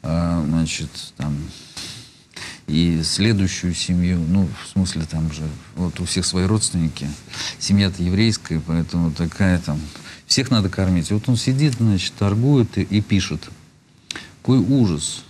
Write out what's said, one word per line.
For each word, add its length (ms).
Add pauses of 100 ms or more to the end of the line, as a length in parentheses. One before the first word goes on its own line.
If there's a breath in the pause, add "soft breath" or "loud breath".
а, 460
значит, 400 (280)
там, 200 (1300 loud breath)
и 380
следующую 720
семью, 440
ну, 300 (160)
в 80
смысле, 360
там 240
же, 100 (340)
вот 240
у 60
всех 200
свои 200
родственники, 640 (520 loud breath)
семья-то 420
еврейская, 640
поэтому 460
такая 480
там, 180 (480 loud breath)
всех 240
надо 200
кормить. 400
И 40
вот 140
он 80
сидит, 380
значит, 440
торгует 600
и, 40
и 200
пишет. 480 (880 loud breath)
Какой 180
ужас. 720